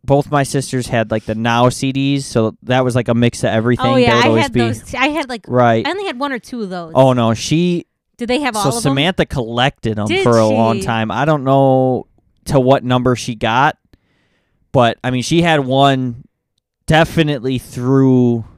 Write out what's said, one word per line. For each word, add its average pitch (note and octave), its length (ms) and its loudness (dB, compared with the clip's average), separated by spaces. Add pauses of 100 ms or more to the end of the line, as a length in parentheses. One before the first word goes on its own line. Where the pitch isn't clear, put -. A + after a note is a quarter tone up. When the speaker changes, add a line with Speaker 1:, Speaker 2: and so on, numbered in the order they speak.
Speaker 1:
both C#3+ 260 0
my C#3+ 140 2
sisters C3 420 -4
had, A2+ 240 -2
like, A2 140 -4
the A2 100 -6
Now A#2 340 2
C C3+ 220 -2
Ds, C3+ 360 -2
so A2 360 -2
that B2+ 220 0
was, A#2+ 100 -2
like, A#2+ 140 0
a A#2 60 0
mix A#2+ 280 0
of A#2+ 80 -2
everything. A2+ 360 0
Speaker 2:
Oh, B3+ 100 2
yeah, A#3+ 140 4
Speaker 1:
There A3 80 2
would B3 60 2
Speaker 2:
I - 40 2
Speaker 1:
always - 160 2
Speaker 2:
had B3 80 -6
Speaker 1:
be - 80 0
Speaker 2:
those A2 220 -2
t-, - 140 -12
I C4 120 0
had, B3 200 -4
like, A#3+ 200 -10
Speaker 1:
Right. A#2+ 360 2
Speaker 2:
I D#4 60 -4
only G4 160 -6
had C#4+ 140 -8
one C#4+ 120 -6
or A#3+ 60 -8
two A#3 240 -12
of F#3 80 -10
those. E3+ 240 -12
Speaker 1:
Oh, C3 180 4
no, A2+ 220 0
she F3 520 -2 (320)
Speaker 2:
Did A#3 100 -8
they B3+ 120 0
have B3 140 -4
Speaker 1:
so G#3 60 -4
Speaker 2:
all G3 80 0
of A#3 80 -2
'em? A3+ 60 -6
Speaker 1:
Samantha D3+ 440 0
collected A#2 720 -4
'em G#2 80 -4
Speaker 2:
Did E4+ 180 -2
Speaker 1:
for A#2+ 140 4
a A2 80 4
long A2+ 340 2
Speaker 2:
she? - 60 -8
Speaker 1:
time. A2+ 240 -4
I A#2 140 -2
don't D3 200 0
know C3 600 2 (400)
to C#3+ 140 0
what B2+ 240 2
number B2+ 320 0
she A#2+ 200 -8
got, A#2+ 420 0 (920)
but, A#2+ 320 2
I B2+ 80 -2
mean, B2 100 -4
she E3 200 2
had E3 180 2
one C3 640 0 (600)
definitely D3 720 0
through B2 840 2 (140)